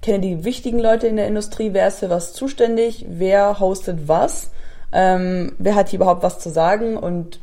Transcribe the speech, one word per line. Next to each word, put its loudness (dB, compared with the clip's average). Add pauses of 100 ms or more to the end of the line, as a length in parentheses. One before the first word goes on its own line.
Kenne 0
die -4
wichtigen -2
Leute 4
in 0
der 0
Industrie. -2
Wer 4
ist -4
für -4
was -2
zuständig? 0
Wer 2
hostet -2
was? 2 (420)
Ähm, 2
wer 2
hat 4
hier 0
überhaupt 4
was -2
zu -10
sagen 0
und -6